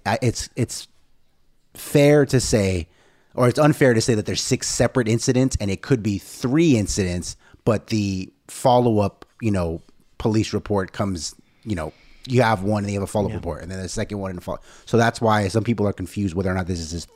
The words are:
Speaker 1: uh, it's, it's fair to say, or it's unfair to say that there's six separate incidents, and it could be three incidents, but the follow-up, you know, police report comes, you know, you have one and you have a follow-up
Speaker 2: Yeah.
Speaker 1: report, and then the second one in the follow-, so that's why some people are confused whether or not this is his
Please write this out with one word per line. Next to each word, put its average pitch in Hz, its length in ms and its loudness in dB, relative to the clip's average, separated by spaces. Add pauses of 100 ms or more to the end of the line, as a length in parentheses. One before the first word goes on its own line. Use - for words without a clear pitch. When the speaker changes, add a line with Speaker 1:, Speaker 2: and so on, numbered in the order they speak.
Speaker 1:
uh, 101 160 0
it's, - 340 -2
it's - 320 -6 (840)
fair 147 520 4
to 131 140 2
say, 95 480 0 (480)
or 123 140 4
it's 117 100 2
unfair 147 340 6
to 113 60 2
say 117 140 2
that 104 120 0
there's 95 160 -4
six - 260 -2
separate 120 420 0
incidents, 127 500 2
and 101 100 -4
it 95 120 -4
could 127 200 0
be 101 180 -2
three 139 580 2
incidents, 90 580 -2 (300)
but 107 220 0
the 101 440 -2 (160)
follow-up, 120 800 2 (160)
you 110 100 0
know, 85 300 -2 (380)
police 110 340 0
report 101 400 -4
comes, 95 420 -6 (300)
you 107 100 -4
know, 78 160 -6 (380)
you 127 120 4
have 110 220 2
one 104 200 0
and 101 100 -6
you 101 60 -2
have 98 40 -2
a 92 80 -6
follow-up 104 200 0
Speaker 2:
Yeah. 110 60 -8
Speaker 1:
report, 87 240 -8
and 85 80 -14
then 92 120 -10
the 92 80 -8
second 104 300 -6
one 95 100 -6
in 90 80 -10
the 90 40 -12
follow-, - 200 -8 (240)
so - 100 0
that's 113 240 2
why 107 300 2
some 107 160 0
people 104 200 0
are 98 80 0
confused 95 400 -4
whether 92 160 -2
or 90 40 0
not 92 140 -4
this 90 120 -4
is 80 120 -8
his 85 140 -8 (100)